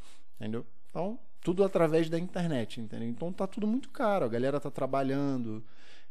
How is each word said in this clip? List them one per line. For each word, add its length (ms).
Entendeu? 260
Então, 300
tudo 220
através 460
da 80
internet, 640
entendeu? 260
Então 240
tá 140
tudo 220
muito 220
caro, 360
a 20
galera 320
tá 120
trabalhando, 920